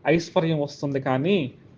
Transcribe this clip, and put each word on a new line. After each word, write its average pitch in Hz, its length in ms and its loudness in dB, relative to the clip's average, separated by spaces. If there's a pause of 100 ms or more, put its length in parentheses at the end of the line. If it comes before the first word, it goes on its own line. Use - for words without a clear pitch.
ఐశ్వర్యం 165 520 0
వస్తుంది 143 400 -4
కానీ 139 520 0 (260)